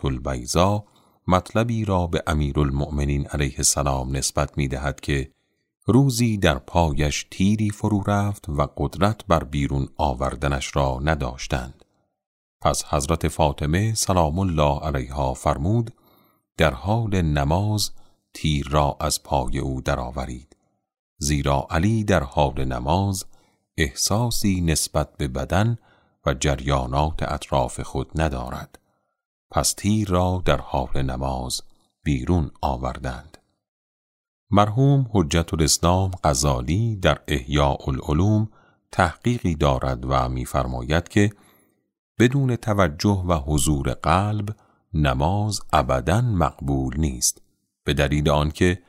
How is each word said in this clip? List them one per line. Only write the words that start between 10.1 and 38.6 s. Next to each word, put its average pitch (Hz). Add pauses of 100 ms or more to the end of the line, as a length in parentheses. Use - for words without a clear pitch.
را 67
نداشتند. 67 (760)
پس -
حضرت 80
فاطمه 80
سلام 87
الله 78
علیها 67
فرمود: 90 (640)
"در 76
حال 101
نماز 82 (440)
تیر 71
را 71
از 73
پای 69
او 67
درآورید." 65 (640)
زیرا 69
علی 104
در 92
حال 69
نماز 80 (520)
احساسی 98
نسبت 78
به 73
بدن 92 (480)
و 73
جریانات 69
اطراف 65
خود -
ندارد. 64 (720)
پس -
تیر 104
را 90
در 73
حال 67
نماز 64 (400)
بیرون 73 (120)
آوردند. 64 (1120)
مرحوم 120
حجت 85
الاسلام 87 (140)
غزالی 73
در 80 (100)
احیاء 71 (100)
العلوم 92 (440)